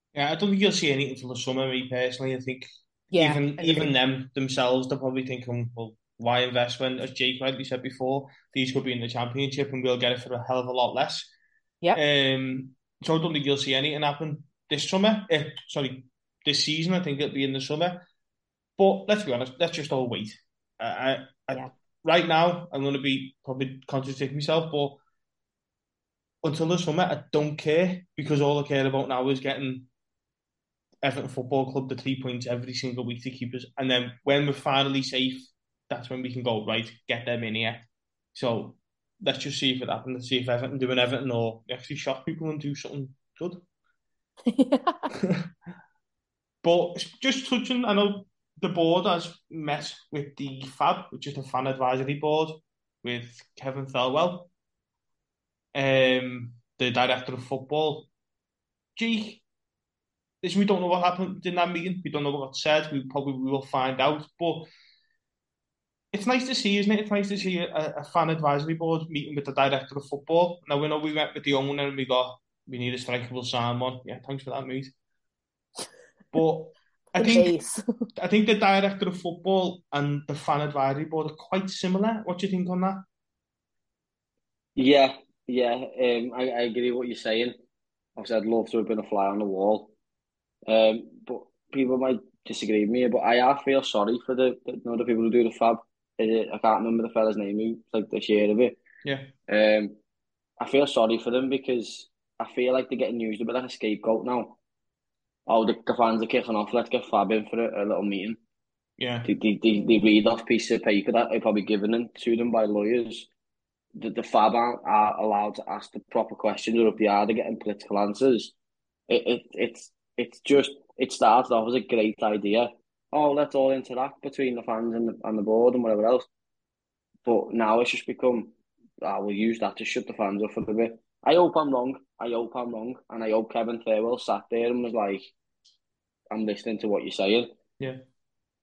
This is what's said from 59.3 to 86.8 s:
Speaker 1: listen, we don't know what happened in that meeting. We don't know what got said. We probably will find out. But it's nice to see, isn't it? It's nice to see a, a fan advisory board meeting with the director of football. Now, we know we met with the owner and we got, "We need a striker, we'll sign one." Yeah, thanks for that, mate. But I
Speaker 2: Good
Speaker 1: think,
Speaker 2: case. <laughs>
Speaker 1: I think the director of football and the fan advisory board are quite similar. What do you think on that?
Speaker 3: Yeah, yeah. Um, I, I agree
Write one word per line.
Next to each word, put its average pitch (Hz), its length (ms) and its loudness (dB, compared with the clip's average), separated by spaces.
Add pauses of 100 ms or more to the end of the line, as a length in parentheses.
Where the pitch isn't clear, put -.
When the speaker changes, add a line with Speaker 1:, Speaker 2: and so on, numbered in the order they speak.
Speaker 1:
listen, 185 180 0
we 202 40 6
don't 196 160 2
know 180 60 0
what 175 180 2
happened 180 400 -2
in 175 120 -4
that 175 140 2
meeting. 175 320 -4
We 143 80 -8
don't 147 120 -4
know 143 80 -2
what 139 160 -4
got 135 100 -14
said. 151 340 2
We 135 200 -4
probably 135 400 -4
will 135 160 -2
find 131 340 -2
out. 147 240 2 (160)
But 160 220 -2 (1500)
it's 196 120 -6
nice 254 200 2
to 262 80 -4
see, 202 240 2
isn't 202 140 2
it? 214 80 4
It's 214 100 -8
nice 202 180 0
to 202 80 -4
see 185 220 -2
a, 170 80 -2 (320)
a 147 60 -10
fan 160 260 0
advisory 151 440 0
board 165 360 -2
meeting 151 260 -6
with 143 80 -4
the 139 80 -8
director 135 440 0
of 139 120 -8
football. 165 580 0
Now, 147 120 0
we 151 100 0
know 151 100 -2
we 151 140 -4
met 151 220 -2
with 147 100 -10
the 147 100 2
owner 139 340 0
and 139 80 -6
we 131 100 -4
got, 127 320 0 (280)
"We 127 120 -10
need 123 160 -4
a 123 40 -8
striker, 123 360 -6
we'll 127 100 -6
sign 120 360 -2
one." 127 260 -4
Yeah, 123 200 -14
thanks 135 180 -10
for 131 60 -12
that, 131 160 -8
mate. 131 200 -8 (1500)
But 160 320 2 (500)
I 180 80 4
Speaker 2:
Good 226 40 4
Speaker 1:
think, 226 200 8
Speaker 2:
case. 175 360 0 (180)
<laughs> - 220 -8
Speaker 1:
I 180 40 -2
think 214 200 4
the 220 100 6
director 196 520 4
of 175 120 -6
football 185 600 0 (100)
and 143 340 -2
the 147 80 -6
fan 147 280 0
advisory 143 420 0
board 156 260 -4
are - 60 -16
quite 190 340 -4
similar. 202 540 0
What 180 140 -6
do 196 80 -2
you 196 40 -4
think 180 180 -2
on 180 120 -2
that? 190 160 0 (1800)
Speaker 3:
Yeah, 135 400 6 (320)
yeah. 120 280 2
Um, 123 600 -2
I, 127 160 -2
I 120 120 -2
agree 120 280 0